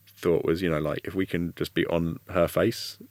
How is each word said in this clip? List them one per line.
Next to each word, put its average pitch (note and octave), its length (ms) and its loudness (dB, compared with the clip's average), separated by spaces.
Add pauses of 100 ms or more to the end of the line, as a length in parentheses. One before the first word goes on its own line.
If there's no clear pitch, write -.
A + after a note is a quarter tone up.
(160)
thought - 300 2
was, E2 160 2
you F2 80 0
know, D#2 100 0
like, D2+ 240 -4
if F2+ 100 -8
we F#2+ 120 0
can E2+ 300 -2
just - 180 -6
be E2+ 120 2
on E2+ 320 0 (120)
her F2 180 4
face, - 480 0 (140)